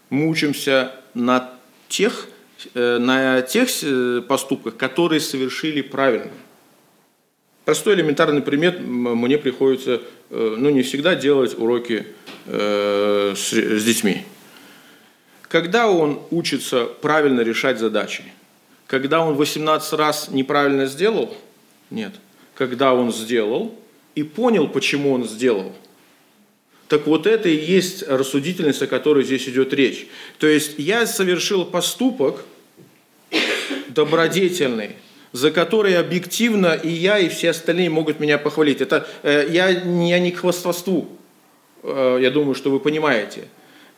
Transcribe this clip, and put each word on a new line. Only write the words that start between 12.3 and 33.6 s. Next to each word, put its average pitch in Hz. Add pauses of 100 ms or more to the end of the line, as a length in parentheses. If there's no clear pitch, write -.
э, 101
с, -
с 107
детьми. - (1200)
Когда 185
он 156 (100)
учится 139 (140)
правильно 147
решать 117
задачи? 104 (600)
Когда 135
он 156
восемнадцать 151
раз 151
неправильно 139
сделал? 151 (560)
Нет. 101 (380)
Когда 127
он 120
сделал 113 (440)
и 151
понял, 202
почему 139
он 123
сделал. 107 (1120)
Так 151
вот 156
это 214
и 160
есть 175
рассудительность, 139
о 135
которой 139
здесь 127
идёт 131
речь. 127 (320)
То 156
есть 147
я 214
совершил 185
поступок 175 (1500)